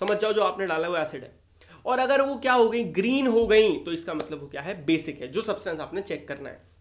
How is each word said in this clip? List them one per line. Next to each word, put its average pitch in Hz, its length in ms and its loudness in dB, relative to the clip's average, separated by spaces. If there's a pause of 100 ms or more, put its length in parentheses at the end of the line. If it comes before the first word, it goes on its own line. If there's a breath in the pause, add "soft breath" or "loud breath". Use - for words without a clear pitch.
समझ 202 180 0
जाओ 214 140 0
जो 208 100 2
आपने 190 240 0
डाला 165 220 -2
वो 175 80 -2
एसिड 156 260 -6
है, - 160 -20 (480 loud breath)
और 254 120 2
अगर 269 240 4
वो 277 140 -2
क्या 254 160 2
हो 233 160 6
गई, 233 140 0 (120)
ग्रीन 254 320 2
हो 233 200 4
गई, 214 320 6
तो 175 140 -8
इसका 165 220 -6
मतलब 151 260 -6
वो 139 60 -14
क्या 139 160 -12
है, 175 240 -10
बेसिक - 340 0
है, 123 80 -10
जो 165 140 -4
सब्सटेंस 170 380 -6
आपने 160 220 -8
चेक 156 260 -10
करना 139 200 -12
है, - 200 -20 (120)